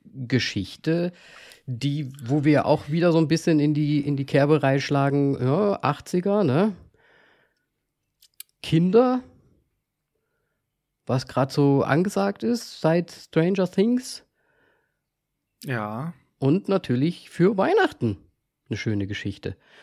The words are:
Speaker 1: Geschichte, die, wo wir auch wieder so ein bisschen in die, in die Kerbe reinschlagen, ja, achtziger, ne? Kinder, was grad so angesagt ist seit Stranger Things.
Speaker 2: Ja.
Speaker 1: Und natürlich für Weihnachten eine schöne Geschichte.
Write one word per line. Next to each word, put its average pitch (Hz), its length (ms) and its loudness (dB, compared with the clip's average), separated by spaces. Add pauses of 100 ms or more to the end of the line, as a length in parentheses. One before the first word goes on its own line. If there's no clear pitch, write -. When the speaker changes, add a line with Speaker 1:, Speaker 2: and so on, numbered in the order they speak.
Speaker 1:
Geschichte, 135 1080 -4 (540)
die, 135 440 -4 (140)
wo 139 200 0
wir 143 220 4
auch 147 220 0
wieder 170 240 2
so 165 60 4
ein 160 100 2
bisschen 160 320 2
in 151 140 2
die, 147 260 0
in 143 160 -2
die 135 100 -4
Kerbe 143 360 2
reinschlagen, 139 760 0
ja, 185 420 0
achtziger, 180 600 -2
ne? 180 320 2 (1900)
Kinder, 233 600 2 (1800)
was 127 220 -4
grad 135 240 -2
so 139 320 2
angesagt 196 580 0
ist 233 380 -4
seit 170 320 0
Stranger 180 580 -2
Things. 240 540 -2 (1400)
Speaker 2:
Ja. 120 480 -6 (280)
Speaker 1:
Und 160 280 0
natürlich 170 640 -2
für 196 260 2
Weihnachten 254 640 0 (500)
eine 113 80 -4
schöne 101 300 -4
Geschichte. 98 500 -8 (260)